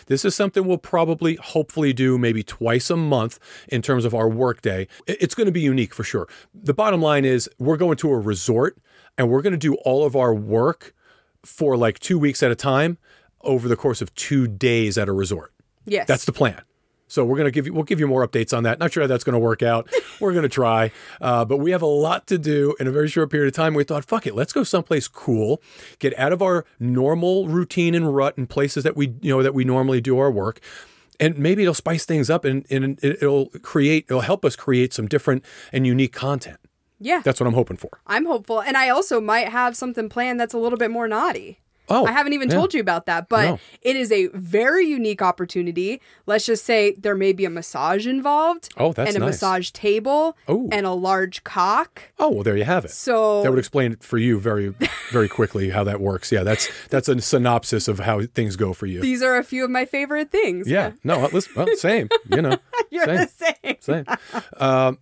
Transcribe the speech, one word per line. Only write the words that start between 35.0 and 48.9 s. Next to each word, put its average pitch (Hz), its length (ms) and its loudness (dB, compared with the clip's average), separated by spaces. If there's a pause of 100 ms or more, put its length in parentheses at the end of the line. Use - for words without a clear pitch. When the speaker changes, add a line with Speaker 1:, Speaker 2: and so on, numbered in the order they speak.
Speaker 1:
different 135 340 0 (300)
and 131 140 2
unique 127 260 2
content." - 460 -6 (420)
Speaker 2:
Yeah. 285 240 -2
Speaker 1:
That's - 160 0
what 127 80 2
I'm 117 60 2
hoping 117 240 0
for. - 100 -14 (180)
Speaker 2:
I'm 247 200 -2
hopeful, 226 340 -2
and 269 160 -2
I 262 140 2
also 269 300 0
might 220 280 0
have 240 280 -2
something 240 340 -6
planned 247 280 -4
that's 233 160 -4
a 233 40 -4
little 233 200 0
bit 226 140 0
more 233 160 -4
naughty. 220 500 -4 (320)
Speaker 1:
Oh, 233 160 2
Speaker 2:
I 226 60 2
haven't 285 200 2
even 269 160 -2
Speaker 1:
yeah. 165 80 2
Speaker 2:
told 370 180 2
you 294 60 0
about 175 260 -2
that, 170 220 -2
but 220 160 4
Speaker 1:
No. 170 140 0 (240)
Speaker 2:
it 262 140 0
is 247 160 -2
a 190 160 2
very 220 580 2
unique 226 360 -2
opportunity. 180 800 -2 (260)
Let's 208 200 0
just 220 180 0
say 208 320 2
there 202 180 -2
may 190 180 2
be 190 120 -4
a 175 60 0
massage 170 560 -2
involved 294 680 0
Speaker 1:
Oh, 165 160 2